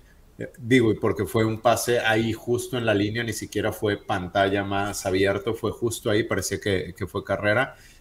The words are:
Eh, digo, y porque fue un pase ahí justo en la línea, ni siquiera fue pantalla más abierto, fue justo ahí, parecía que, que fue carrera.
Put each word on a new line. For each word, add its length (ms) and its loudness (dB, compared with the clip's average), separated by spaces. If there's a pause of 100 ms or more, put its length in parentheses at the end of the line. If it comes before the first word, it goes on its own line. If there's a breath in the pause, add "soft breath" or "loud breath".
(380 loud breath)
Eh, 180 -10
digo, 360 4
y 20 4
porque 300 -2
fue 200 2
un 160 -2
pase 380 2
ahí 340 2
justo 460 -4
en 80 -2
la 80 4
línea, 300 0
ni 80 -4
siquiera 400 -4
fue 240 -2
pantalla 680 0
más 420 -4
abierto, 500 0
fue 180 -4
justo 380 -4
ahí, 120 2
parecía 380 -2
que, 360 -2
que 120 -6
fue 160 -6
carrera. 520 0 (240 soft breath)